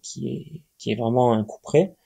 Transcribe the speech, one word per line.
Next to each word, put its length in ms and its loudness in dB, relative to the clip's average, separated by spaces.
qui 260 -10
est, 340 -10
qui 160 -6
est 40 -2
vraiment 360 2
un 120 2
coup 180 -14
près. 320 2